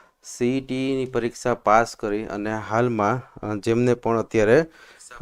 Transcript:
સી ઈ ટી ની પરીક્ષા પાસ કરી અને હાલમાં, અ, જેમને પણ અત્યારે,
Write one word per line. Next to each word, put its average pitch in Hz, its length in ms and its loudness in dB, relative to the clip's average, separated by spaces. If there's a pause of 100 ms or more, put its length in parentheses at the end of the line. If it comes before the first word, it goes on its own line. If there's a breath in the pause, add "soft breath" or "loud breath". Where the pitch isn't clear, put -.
(240 soft breath)
સી 123 340 -2
ઈ 135 40 -2
ટી 131 340 -4
ની 131 100 -2
પરીક્ષા 120 500 -4
પાસ 110 400 4
કરી 107 280 -4
અને 104 300 -6
હાલમાં, 110 880 -2
અ, 107 140 -4
જેમને 117 380 2
પણ 113 260 0
અત્યારે, 113 460 4 (560 loud breath)